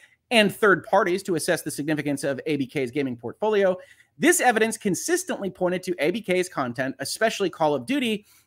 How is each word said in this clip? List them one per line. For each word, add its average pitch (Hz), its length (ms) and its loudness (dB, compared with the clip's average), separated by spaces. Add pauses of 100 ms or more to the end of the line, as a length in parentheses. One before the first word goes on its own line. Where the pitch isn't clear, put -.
(300)
and 208 240 4
third 185 300 4
parties 196 400 2
to 185 100 -2
assess 156 280 0
the 151 80 -6
significance 147 540 -2
of 135 220 -2
A 156 100 0
B 135 100 -2
K's 127 240 -4
gaming 135 260 -2
portfolio. 190 600 0 (420)
This 311 220 4
evidence 220 360 2
consistently 208 720 -2
pointed 180 360 -2
to 180 140 -4
A 147 120 2
B 214 100 -4
K's 180 280 -2
content, 131 500 -4
especially 196 500 -2
Call 151 260 0
of 123 120 -4
Duty, 240 400 -2 (200)